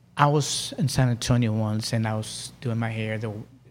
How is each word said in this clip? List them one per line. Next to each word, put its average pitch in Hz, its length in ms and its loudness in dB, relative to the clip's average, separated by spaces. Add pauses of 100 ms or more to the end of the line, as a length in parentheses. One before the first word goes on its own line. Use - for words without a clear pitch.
(160)
I 147 100 6
was 147 520 0
in 170 100 2
San 131 220 2
Antonio 120 420 2
once, 107 400 0
and 113 140 2
I 110 80 0
was - 460 -8
doing 113 180 -4
my 117 120 -2
hair, 110 280 -4
the 110 140 -6 (380)